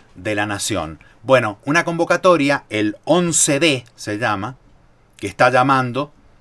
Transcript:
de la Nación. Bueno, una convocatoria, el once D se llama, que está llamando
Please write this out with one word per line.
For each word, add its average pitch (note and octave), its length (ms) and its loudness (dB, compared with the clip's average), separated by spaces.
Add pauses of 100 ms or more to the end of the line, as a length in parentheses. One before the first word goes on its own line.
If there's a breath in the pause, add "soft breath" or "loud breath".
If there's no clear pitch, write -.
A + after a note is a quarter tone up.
(140 soft breath)
de G2+ 200 -6
la G#2 120 -2
Nación. F#2 540 -6 (220 soft breath)
Bueno, A2+ 440 2
una D#3+ 180 0
convocatoria, E3+ 840 2
el G#2+ 340 -2
once D#3+ 560 0
D C#3+ 240 0 (100)
se G#2 220 -8
llama, A2 400 -4 (640)
que - 80 -8
está B2 240 2
llamando C3 640 0 (260)